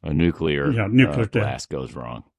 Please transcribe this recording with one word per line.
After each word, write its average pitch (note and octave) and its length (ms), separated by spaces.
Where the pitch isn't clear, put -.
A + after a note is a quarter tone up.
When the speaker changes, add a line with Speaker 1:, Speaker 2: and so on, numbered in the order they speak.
Speaker 1:
a D#2 100
nuclear, D#2 580
Speaker 2:
Yeah, A2+ 160
nuclear B2+ 340
Speaker 1:
uh, A2 40
Speaker 2:
test. G#2 60
Speaker 1:
blast C2+ 400
goes C2 240
wrong. A#1+ 300